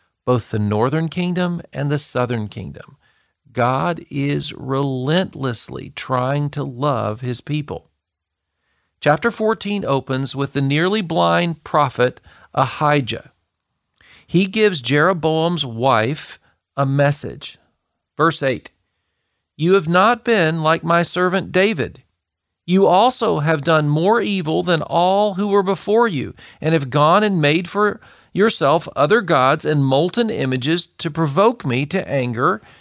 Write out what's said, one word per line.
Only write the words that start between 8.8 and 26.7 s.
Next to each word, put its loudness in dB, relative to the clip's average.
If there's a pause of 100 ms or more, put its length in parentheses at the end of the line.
Chapter 2
fourteen -2
opens -2
with -6
the 0
nearly 0
blind 0
prophet 0 (320)
Ahijah. -2 (920)
He 2
gives 0
Jeroboam's 0
wife 0 (340)
a 0
message. -2 (580)
Verse 0
eight, -4 (880)
"You 2
have 2
not 2
been 2
like 2
my 2
servant -2
David. 0 (640)
You 4
also 2
have 0
done 2
more 2
evil -2
than 0
all 0
who -2
were 4
before 2
you, -4 (300)
and 2